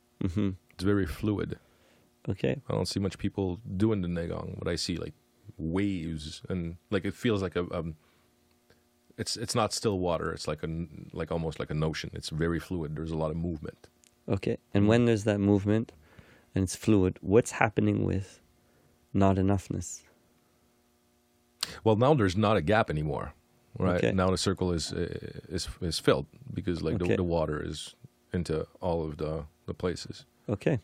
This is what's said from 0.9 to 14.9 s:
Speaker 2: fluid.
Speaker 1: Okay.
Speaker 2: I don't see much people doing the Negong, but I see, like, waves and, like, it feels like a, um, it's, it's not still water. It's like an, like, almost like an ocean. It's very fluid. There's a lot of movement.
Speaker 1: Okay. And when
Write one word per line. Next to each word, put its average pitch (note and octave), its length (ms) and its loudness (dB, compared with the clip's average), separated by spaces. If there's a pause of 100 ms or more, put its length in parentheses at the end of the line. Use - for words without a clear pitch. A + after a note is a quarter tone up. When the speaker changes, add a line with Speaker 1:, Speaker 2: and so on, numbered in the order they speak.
Speaker 2:
fluid. - 520 -4 (720)
Speaker 1:
Okay. C3 400 0
Speaker 2:
I - 60 -6
don't G#2 140 -2
see - 120 -4
much G2 200 -2
people G2 420 -4 (160)
doing G#2+ 240 2
the F2 80 -2
Negong, E2+ 480 -6
but - 100 -6
I F2 80 -2
see, E2 220 -2
like, E2 160 -8 (460)
waves D#2+ 920 -2
and, F2 280 -4 (120)
like, G2 160 0
it G2 80 -4
feels G#2 300 0
like F2 120 -4
a, F2 160 -2
um, E2 240 -6 (1200)
it's, - 220 -6
it's A2+ 180 -4
not A2 180 0
still G2+ 260 0
water. E2 340 0
It's - 140 -10
like D#2 160 -4
an, D#2+ 500 -8
like, E2 180 -4
almost E2 280 -2
like D2+ 100 -6
an D2+ 140 0
ocean. D#2+ 300 -2
It's - 160 -8
very E2 300 0
fluid. D#2 360 -4
There's D#2+ 160 -4
a D#2+ 60 -2
lot D#2 140 0
of E2 60 -4
movement. E2 500 -6 (400)
Speaker 1:
Okay. G#2 300 0 (160)
And G2+ 140 6
when A#2 180 8